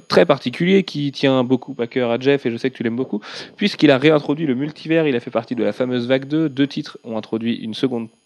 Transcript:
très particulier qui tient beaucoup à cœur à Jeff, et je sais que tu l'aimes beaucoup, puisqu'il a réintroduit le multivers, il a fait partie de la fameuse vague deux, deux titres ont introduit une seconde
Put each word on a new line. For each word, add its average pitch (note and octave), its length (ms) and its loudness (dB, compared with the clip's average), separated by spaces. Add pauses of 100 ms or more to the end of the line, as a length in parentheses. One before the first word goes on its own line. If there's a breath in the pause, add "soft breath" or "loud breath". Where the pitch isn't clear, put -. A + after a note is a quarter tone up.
très - 180 6
particulier E3+ 600 2
qui C#3+ 260 -4
tient C3 320 2
beaucoup B2+ 380 -2
à A#2 80 -4
cœur B2 240 0
à A#2 80 0
Jeff, C3+ 260 2
et A#2 60 0
je A#2 40 -6
sais B2+ 140 -4
que B2+ 60 -20
tu - 80 -8
l'aimes A#2 120 -2
beaucoup, C3 240 -4 (360 loud breath)
puisqu'il F3 340 2
a C3+ 80 6
réintroduit D3+ 480 2
le C3 80 0
multivers, D#3 540 -2
il B2+ 80 0
a A#2 40 -2
fait A#2+ 120 -14
partie A#2 240 -4
de G#2+ 80 0
la G#2 80 0
fameuse B2 340 -2
vague C3+ 220 0
deux, D#3 200 0
deux C3+ 200 0
titres - 340 -8
ont A2 160 -8
introduit A2+ 380 -4
une A2 180 -8
seconde A#2+ 320 -2 (200)